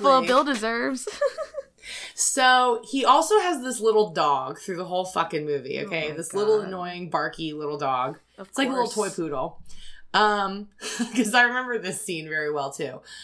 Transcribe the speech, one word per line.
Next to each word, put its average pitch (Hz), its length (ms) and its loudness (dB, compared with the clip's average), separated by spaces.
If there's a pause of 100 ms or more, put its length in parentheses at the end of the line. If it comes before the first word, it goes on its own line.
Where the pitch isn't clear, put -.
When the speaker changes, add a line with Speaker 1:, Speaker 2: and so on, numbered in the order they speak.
Speaker 1:
Buffalo 262 220 8
Bill 254 160 4
deserves. 247 680 -2
<laughs> - 60 -14 (960)
Speaker 2:
So 254 720 4
he 269 180 0
also 320 340 6
has 359 220 0
this 254 180 -4
little 214 320 4
dog 143 480 0
through 185 180 -8
the 180 80 -8
whole 180 200 -2
fucking 165 400 -4
movie, 135 340 -4
Speaker 1:
Oh 143 60 -4
Speaker 2:
okay? 156 240 -4
Speaker 1:
my 147 60 -8
Speaker 2:
This 165 180 -8
little 214 260 2
Speaker 1:
God. 196 80 -4
Speaker 2:
annoying, 180 420 -8
barky 156 440 -4
little 147 240 -6
dog. 135 420 -2 (180)
Speaker 1:
Of 190 120 -16
Speaker 2:
It's - 80 -8
like 269 100 2
a 254 40 -2
little 247 180 0
Speaker 1:
course. 202 260 -2
Speaker 2:
toy 175 80 -4
poodle. 156 380 -6 (520)
Um, 208 600 2
<laughs> - 420 -6
'cause 220 180 2
I 247 100 8
remember 247 360 0
this 185 220 -6
scene 160 260 -4
very 151 240 -2
well, 143 200 -2
too. 127 300 -8 (220)